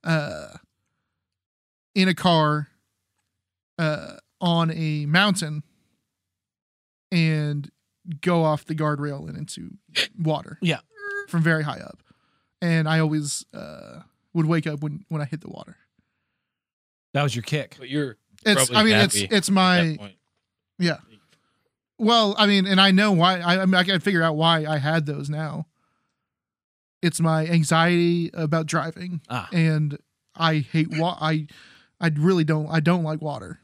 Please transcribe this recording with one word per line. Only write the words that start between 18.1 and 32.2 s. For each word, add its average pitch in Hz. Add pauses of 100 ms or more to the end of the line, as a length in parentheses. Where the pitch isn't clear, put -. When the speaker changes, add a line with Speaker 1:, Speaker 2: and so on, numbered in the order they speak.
Speaker 1:
It's, 208
Speaker 3:
probably -
Speaker 1:
I 214
mean, 214
it's, 202
Speaker 3:
happy 196
Speaker 1:
it's 190
Speaker 3:
at 196
Speaker 1:
my, 185
Speaker 3:
that 160
point. 101 (640)
Speaker 1:
yeah. 170 (1000)
Well, 220
I 214
mean, 202
and 190
I 196
know 208
why. 180
I, 175
I 190
mean, 185
I 180
can 185
figure 175
out 160
why 160
I 151
had 156
those 143
now. 156 (1400)
It's 170
my 160
anxiety 170
about 160
driving, 165
Speaker 2:
Ah. 120
Speaker 1:
and 156 (380)
I 160
hate 160
wa-, 170
I, 156 (520)
I 165
really 170